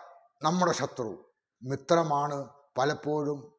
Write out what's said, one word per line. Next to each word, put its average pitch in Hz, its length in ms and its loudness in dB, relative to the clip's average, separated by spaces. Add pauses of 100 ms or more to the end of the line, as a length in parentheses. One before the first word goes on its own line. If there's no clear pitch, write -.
(440)
നമ്മുടെ 175 300 4
ശത്രു, 120 380 -6 (500)
മിത്രമാണ് 143 760 0 (400)
പലപ്പോഴും 147 640 -2 (200)